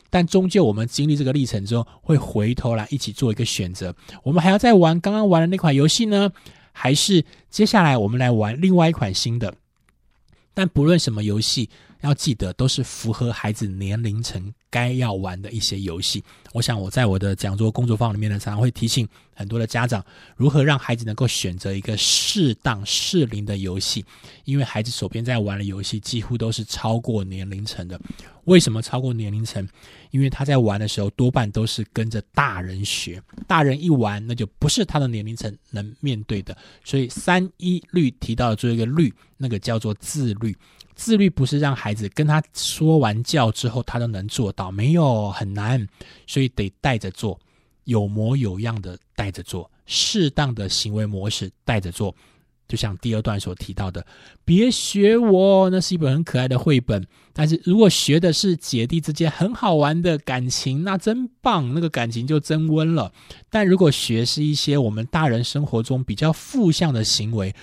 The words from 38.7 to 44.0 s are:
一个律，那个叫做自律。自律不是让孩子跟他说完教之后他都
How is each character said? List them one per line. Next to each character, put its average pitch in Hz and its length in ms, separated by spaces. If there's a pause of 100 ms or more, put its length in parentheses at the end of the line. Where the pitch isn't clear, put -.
一 - 20
个 113 80
律， 139 260 (260)
那 135 100
个 104 100
叫 113 220
做 107 140
自 123 400
律。 104 220 (380)
自 226 220
律 196 140
不 135 160
是 143 120
让 143 160
孩 107 200
子 107 160
跟 151 180
他 151 160 (100)
说 - 440
完 113 260
教 120 260
之 117 200
后 120 120
他 - 160
都 120 80